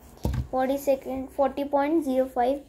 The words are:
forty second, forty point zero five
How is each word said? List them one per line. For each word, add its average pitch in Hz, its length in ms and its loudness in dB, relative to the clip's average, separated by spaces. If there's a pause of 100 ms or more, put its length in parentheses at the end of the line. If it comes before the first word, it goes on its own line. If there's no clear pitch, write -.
(520)
forty 262 280 0
second, 269 500 -2
forty 277 380 0
point 285 380 2
zero 262 220 2
five 262 420 0